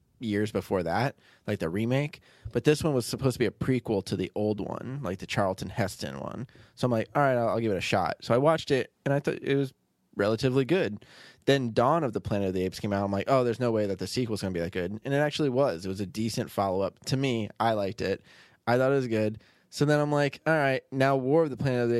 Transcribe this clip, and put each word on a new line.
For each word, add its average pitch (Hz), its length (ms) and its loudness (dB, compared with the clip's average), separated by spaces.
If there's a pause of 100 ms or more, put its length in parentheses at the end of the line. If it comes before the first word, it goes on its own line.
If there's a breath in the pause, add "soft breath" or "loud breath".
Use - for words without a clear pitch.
(180)
years 104 340 -2
before 95 300 -2
that, 101 340 0 (300 soft breath)
like, 104 140 -2
the 85 80 -2
remake. 120 520 -2 (320 loud breath)
But 120 120 -2
this 147 200 4
one 160 80 0
was 127 140 0
supposed 127 280 0
to - 40 -6
be 117 80 2
a 98 40 0
prequel 117 560 -2
to 101 100 -4
the 90 180 -2
old 104 260 -2
one, 127 420 -8
like, 90 160 -6
the - 80 -14
Charlton 95 440 -2
Heston 80 500 -4
one. - 260 -10 (280 loud breath)
So - 120 -4
I'm 123 60 0
like, 110 220 0
"All 147 80 4
right, 131 140 4
I'll, 117 140 0
I'll 107 100 0
give 113 120 0
it 95 60 0
a - 20 -4
shot." 90 400 0
So - 140 0
I 120 40 6
watched 156 320 2
it, 131 220 0 (120)
and 139 100 0
I 143 60 0
thought 143 200 -4
it 135 160 0
was 139 160 -2 (440)
relatively 123 480 2
good. 135 420 0 (400 loud breath)
Then 135 260 4
Dawn 135 320 4
of 117 80 -2
the 98 80 -4
Planet 101 280 0
of 92 60 0
the 92 100 2
Apes 90 160 -4
came 104 120 -2
out. 98 120 0
I'm 101 80 -2
like, 98 180 0
"Oh, 131 140 4
there's 117 160 -2
no 123 100 0
way 107 160 0
that 98 140 -4
the 92 80 -6
sequel's 110 340 -4
gonna 95 100 -4
be 87 80 -4
that 85 120 -4
good." 92 320 -4
And 139 100 -2
it 143 40 2
actually 147 320 0
was. 120 360 0
It - 20 -4
was 95 120 -4
a 101 60 -4
decent 107 440 -4
follow-up. 98 560 -2
To 139 100 -2
me, 123 320 -2 (120)
I 113 140 2
liked 98 280 -4
it. 92 200 -2 (440 loud breath)
I 120 100 4
thought 131 160 4
it 139 40 2
was 135 100 0
good. 110 320 0 (320 soft breath)
So - 140 0
then 147 160 4
I'm 147 120 0
like, 143 340 0
"All 156 60 4
right, 139 380 2
now 135 260 2
War 135 280 2
of 151 60 -2
the 123 60 -8
Planet 123 280 0
of 117 60 2
the 120 100 2